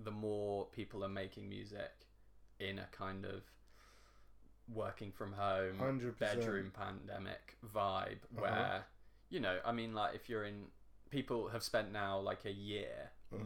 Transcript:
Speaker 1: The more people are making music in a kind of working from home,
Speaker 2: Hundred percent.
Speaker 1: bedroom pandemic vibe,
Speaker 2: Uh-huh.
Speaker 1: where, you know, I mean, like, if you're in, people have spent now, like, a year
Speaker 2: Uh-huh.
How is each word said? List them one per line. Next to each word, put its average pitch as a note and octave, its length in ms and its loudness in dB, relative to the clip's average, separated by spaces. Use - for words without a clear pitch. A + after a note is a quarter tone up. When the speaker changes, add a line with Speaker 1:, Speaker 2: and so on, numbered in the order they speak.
Speaker 1:
The G#2+ 80 -2
more G#2 560 2
people G2 380 -4
are G2 40 0
making G2 380 -4
music G2+ 600 -8
in G2 180 0
a F#2 140 -4
kind G2 340 -4
of G2 180 -4
working G#2 440 -2
from G2 220 -4
home, F#2+ 440 4
Speaker 2:
Hundred B2 400 2
percent. G#2+ 240 4
Speaker 1:
bedroom G2 300 2
pandemic G2 920 -6
vibe, G2+ 540 2
Speaker 2:
Uh-huh. A2 60 0
Speaker 1:
where, G2 440 4
you F3 100 -2
know, F#2 260 4
I A#2 60 4
mean, A2+ 220 0
like, G#2 220 2
if - 140 -10
you're A2 160 0
in, G#2 220 -6
people C3 400 2
have A2+ 140 -2
spent G#2 280 4
now, G2+ 280 4
like, G2 260 2
a G#2 60 0
year G2+ 600 -2
Speaker 2:
Uh-huh. G#2+ 120 -2